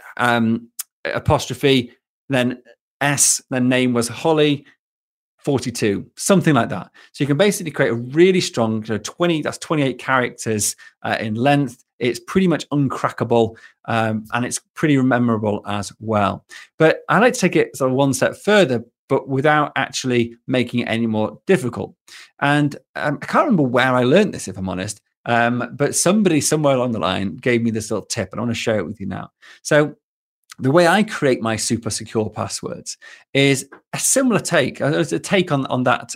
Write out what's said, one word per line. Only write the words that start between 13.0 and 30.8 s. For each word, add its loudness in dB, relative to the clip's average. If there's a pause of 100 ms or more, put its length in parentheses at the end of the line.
um, -2
and -2
it's -6 (140)
pretty 2
memorable 2
as -6
well. 0 (320)
But 4
I 4
like 4
to -8
take 0
it 0
sort 0
of 0
one 2
step -2
further, 2 (240)
but -2
without 2
actually -2 (100)
making -2
it -6
any 0
more -2
difficult. 0 (460)
And, 2 (200)
um, -4
I -12
can't 2
remember 2
where 2
I 4
learned 4
this, -10
if -12
I'm -6
honest, -6 (260)
um, 0
but -2
somebody 2
somewhere 2
along 0
the -4
line -2
gave 0
me 0
this -6
little -4
tip, -6
and -8
I -
wanna -4
share -2
it -4
with -12
you -10
now. -10 (300)
So 0 (640)
the 0
way 6